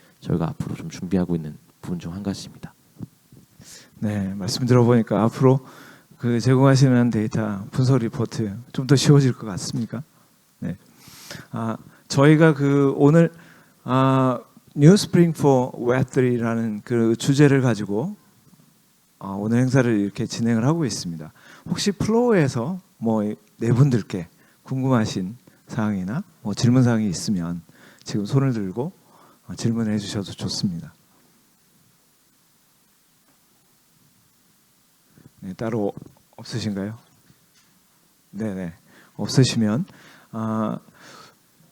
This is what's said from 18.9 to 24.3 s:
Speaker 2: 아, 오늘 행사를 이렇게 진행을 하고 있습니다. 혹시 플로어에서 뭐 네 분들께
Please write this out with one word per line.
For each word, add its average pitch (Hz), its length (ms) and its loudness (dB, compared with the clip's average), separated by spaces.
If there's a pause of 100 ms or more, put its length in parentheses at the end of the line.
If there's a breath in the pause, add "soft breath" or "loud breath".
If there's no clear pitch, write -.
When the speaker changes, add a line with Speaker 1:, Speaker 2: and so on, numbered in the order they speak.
Speaker 2:
아, 95 100 -14
오늘 104 300 -2
행사를 123 400 2
이렇게 101 280 -2
진행을 113 400 -2
하고 165 180 0
있습니다. 82 480 -8 (360 soft breath)
혹시 175 240 -4
플로어에서 185 880 0 (180)
뭐 107 360 -2 (220)
네 113 160 -2
분들께 113 560 0 (360 soft breath)